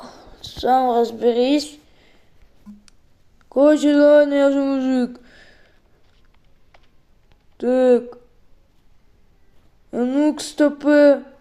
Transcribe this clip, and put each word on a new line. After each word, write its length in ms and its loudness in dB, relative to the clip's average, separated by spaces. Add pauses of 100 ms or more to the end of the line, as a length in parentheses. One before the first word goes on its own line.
(420)
Сам 540 -2
разберись. 840 -2 (1700)
Короче, 420 2
ладно, 380 4
я 180 0
же 100 -2
мужик. 580 -4 (2500)
Так. 600 -2 (1700)
А 60 -12
ну-ка, 460 -4
стопэ. 800 0 (180)